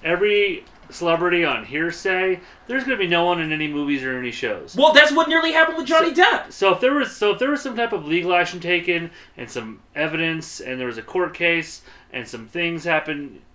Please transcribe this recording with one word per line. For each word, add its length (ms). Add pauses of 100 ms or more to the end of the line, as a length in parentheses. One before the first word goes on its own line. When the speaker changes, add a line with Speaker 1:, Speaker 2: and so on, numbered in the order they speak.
Speaker 1:
every 600 (260)
celebrity 540
on 200
hearsay, 760 (300)
there's 160
gonna 120
be 120
no 160
one 160
in 100
any 160
movies 380
or 120
any 140
shows. 460
Speaker 2:
Well, 160
that's 180
what 180
nearly 240
happened 260
with 80
Johnny 280
Speaker 1:
So, 80
Speaker 2:
Depp. 300
Speaker 1:
so 220
if 60
there 140
was, 220
so 160
if 80
there 100
was 120
some 140
type 160
of 140
legal 280
action 260
taken 500 (260)
and 140
some 300 (160)
evidence, 640
and 180
there 80
was 120
a 40
court 320
case 480 (300)
and 160
some 180
things 380
happened 560 (140)